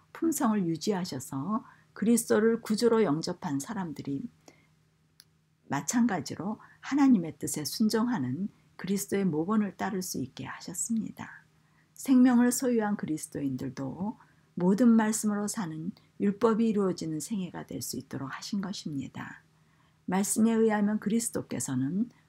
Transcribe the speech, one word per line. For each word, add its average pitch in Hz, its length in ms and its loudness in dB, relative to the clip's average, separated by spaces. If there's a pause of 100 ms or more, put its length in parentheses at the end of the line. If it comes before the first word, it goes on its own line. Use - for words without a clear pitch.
(140)
품성을 220 520 0
유지하셔서 165 1000 -4 (300)
그리스도를 226 680 2
구주로 226 420 2
영접한 160 560 -2
사람들이 160 680 -6 (1400)
마찬가지로 208 920 -2 (200)
하나님의 240 580 4
뜻에 - 280 -4
순종하는 208 840 0 (280)
그리스도의 196 480 -2
모본을 185 520 0
따를 190 240 -4
수 - 180 -8
있게 131 260 -8
하셨습니다. - 1000 -8 (480)
생명을 247 580 6
소유한 226 460 0
그리스도인들도 139 1200 -6 (380)
모든 196 320 4
말씀으로 214 600 2
사는 165 440 -6 (280)
율법이 214 480 2
이루어지는 175 520 0
생애가 170 480 -8
될 170 140 -8
수 - 160 -8
있도록 139 380 -8
하신 - 260 -6
것입니다. 147 800 -10 (640)
말씀에 202 460 2
의하면 214 480 2
그리스도께서는 147 1080 -2 (200)